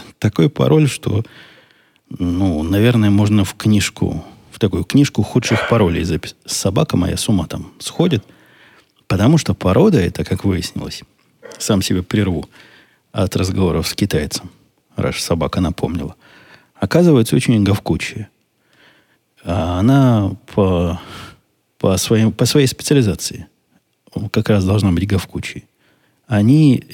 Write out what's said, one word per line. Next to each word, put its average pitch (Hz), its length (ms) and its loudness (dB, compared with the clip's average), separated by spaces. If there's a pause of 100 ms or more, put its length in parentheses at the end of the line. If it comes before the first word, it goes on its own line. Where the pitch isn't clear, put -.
(200)
Такой 127 300 0
пароль, 147 380 2
что, 107 360 -4 (840)
ну, 87 540 -2
наверное, 107 460 2
можно 104 340 4
в - 120 -8
книжку 95 680 0 (380)
такую 90 220 0
книжку 139 400 2
худших - 460 -2
паролей 85 340 2
запис-, 82 320 -6 (100)
собака - 500 -2
моя 85 220 0
с - 100 -6
ума 90 200 0
там - 320 -12
сходит, 160 440 -2 (840)
потому 120 320 4
что - 160 -2
порода 135 440 2
эта, 87 240 -2
как - 220 -4
выяснилось, - 560 -6 (560)
сам 98 240 0
себе 92 220 -2
прерву 92 440 -2 (640)
от 107 240 -2
разговоров 92 520 -2
с - 80 -10
китайцем, - 560 -4 (440)
раз - 220 -4
собака 82 440 -4
напомнила, - 540 -4 (600)
оказывается, 160 600 2
очень 117 280 2
гавкучая. 101 640 -2 (1120)
А 90 360 -2
она 117 560 4 (180)
по, 87 480 0 (800)
по 95 180 0
своим, 110 340 0
по 117 140 0
своей 135 220 2
специализации - 800 -2 (840)
как - 180 -2
раз 104 140 2
должна 98 280 2
быть 87 160 0
гавкучей. - 580 -6 (640)
Они, 123 560 4 (100)